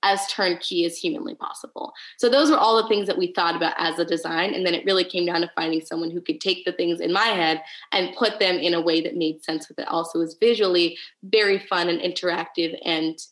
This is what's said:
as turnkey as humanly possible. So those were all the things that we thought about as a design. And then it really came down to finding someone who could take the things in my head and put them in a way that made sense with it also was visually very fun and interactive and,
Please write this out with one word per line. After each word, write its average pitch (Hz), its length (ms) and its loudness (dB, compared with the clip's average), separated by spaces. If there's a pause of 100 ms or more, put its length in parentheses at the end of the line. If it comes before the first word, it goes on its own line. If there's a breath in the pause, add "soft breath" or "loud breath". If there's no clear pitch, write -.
as 196 220 2
turnkey 180 560 0
as 170 140 -2
humanly - 360 -4
possible. - 600 -12 (240 loud breath)
So 247 100 2
those 277 240 6
were - 60 6
all 226 240 6
the 220 80 -2
things 208 180 2
that 196 100 0
we 180 140 0
thought 170 240 0
about 160 220 0
as 165 220 -2
a 170 60 2
design. 165 480 0
And 185 120 -2
then 170 80 2
it 175 100 -4
really 190 220 2
came 180 200 -2
down 170 160 0
to 170 140 -2
finding 160 240 0
someone 165 320 -6
who 175 80 -4
could 156 220 -6
take 185 240 -2
the 180 80 -2
things 170 260 -2
in 170 140 -2
my 208 140 2
head 165 340 0 (320 loud breath)
and 185 200 0
put 214 240 0
them 185 200 2
in 170 160 0
a 170 80 0
way 165 180 2
that 160 160 -4
made 160 300 -4
sense 160 240 -6
with - 100 -14
it - 80 -6
also 165 320 -2
was 165 220 -2
visually 185 560 4 (260 loud breath)
very 196 340 2
fun 175 300 -2
and 170 140 0
interactive 170 800 -2
and, 160 340 -2 (140)